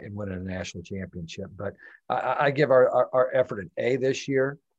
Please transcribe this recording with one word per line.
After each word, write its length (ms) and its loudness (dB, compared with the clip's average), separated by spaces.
and 120 -14
winning 220 -8
a 40 -8
national 440 -8
championship. 600 -10
But 160 -8
I, 40 2
I, 300 0
I 60 4
give 200 2
our, 200 8
our, 240 2
our 200 2
effort 260 0
an 180 -10
A 180 0
this 320 -2
year. 300 0